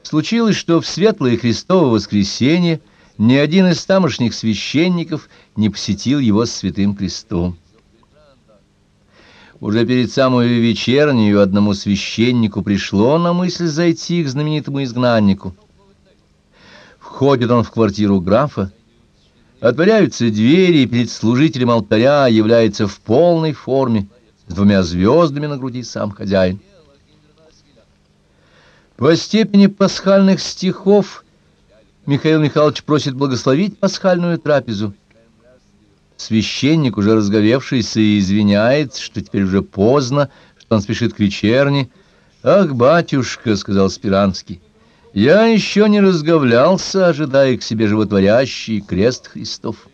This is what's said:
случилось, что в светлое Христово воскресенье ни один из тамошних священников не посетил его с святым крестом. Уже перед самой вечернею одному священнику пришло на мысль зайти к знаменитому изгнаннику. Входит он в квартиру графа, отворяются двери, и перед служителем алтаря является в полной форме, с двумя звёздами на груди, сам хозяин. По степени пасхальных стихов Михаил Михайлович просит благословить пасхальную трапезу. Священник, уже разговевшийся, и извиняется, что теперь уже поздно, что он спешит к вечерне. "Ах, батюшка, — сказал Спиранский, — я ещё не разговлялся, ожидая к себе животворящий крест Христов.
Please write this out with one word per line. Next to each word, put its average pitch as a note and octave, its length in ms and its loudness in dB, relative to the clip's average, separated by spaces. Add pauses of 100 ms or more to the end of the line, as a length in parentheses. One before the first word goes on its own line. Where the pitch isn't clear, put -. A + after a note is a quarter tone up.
случилось, G#3+ 540 -2
что E3 260 0
в - 60 -10
светлое D3+ 500 0
Христово C#3 480 0
воскресенье B2 960 0 (380)
ни A#2+ 160 4
один D#3 320 2
из - 180 -2
тамошних D3 480 0
священников D#3 960 -4 (260)
не G#2+ 140 0
посетил A#2 480 -4
его A#2 300 0
с - 40 -8
святым G2 440 -4
крестом. F2+ 640 -6 (2000)
Уже A2+ 260 -2
перед B2 260 -2
самой B2+ 360 2
вечернею A#2 920 2
одному G2+ 360 2
священнику G#2+ 880 -2
пришло G#2 560 0
на F3 140 -2
мысль F3 340 -4
зайти E3 560 -2
к C#3 60 -4
знаменитому C#3+ 540 -4
изгнаннику. A2 720 0 (1400)
Входит C3 540 0
он A#2 120 2
в - 60 -6
квартиру G#2 500 0
графа, G2+ 520 -2 (880)
отворяются B2 720 0
двери, D#3 480 4
и B2 80 2
перед A#2+ 240 -2
служителем B2 580 0
алтаря A#2 560 2
является A2 600 2
в - 120 -10
полной D#3+ 540 2
форме, A#2+ 540 -2 (380)
с F2 100 -12
двумя G2+ 280 4
звёздами C#3 640 2
на D3 100 -6
груди, B2+ 280 -10
сам G#2+ 280 -8
хозяин. G2 480 -2 (2500)
По D#3 180 4
степени G3+ 520 2
пасхальных G3 760 2
стихов - 840 -2 (840)
Михаил D#3 360 0
Михайлович D3+ 420 0
просит C#3+ 320 -2
благословить C#3 640 -2
пасхальную F3 580 -2
трапезу. A#2 560 -4 (1200)
Священник, B2+ 800 -2
уже G#2 180 2
разговевшийся, A2 840 0
и G#2 180 2
извиняется, G#2 840 0
что - 200 -10
теперь - 220 -4
уже F#2+ 180 0
поздно, B2+ 680 0 (280)
что - 180 -4
он G#2 60 2
спешит A#2 320 -4
к - 60 -18
вечерне. B2+ 680 0 (540)
"Ах, D#3+ 300 2
батюшка, — B2+ 840 0
сказал G2 340 0
Спиранский, — G2 720 -2 (540)
я D#3 320 4
ещё G#3+ 420 2
не G#3 140 4
разговлялся, E3 1040 2
ожидая C3+ 500 0
к - 60 -12
себе A2 240 -2
животворящий G#2 920 0
крест G#2 480 -4
Христов. - 640 -14